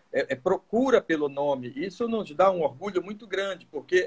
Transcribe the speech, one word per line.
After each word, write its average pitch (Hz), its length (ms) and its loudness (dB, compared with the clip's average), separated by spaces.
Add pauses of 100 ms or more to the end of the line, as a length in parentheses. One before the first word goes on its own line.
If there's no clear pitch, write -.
(120)
É, 135 220 -2
é, - 20 0
procura 214 640 2
pelo 147 280 -2
nome. 139 460 -2
Isso 190 320 -6
nos 214 260 -4
dá 185 180 4
um 175 100 -2
orgulho 165 420 -2
muito 208 240 -14
grande, 190 400 -6
porque 151 400 -2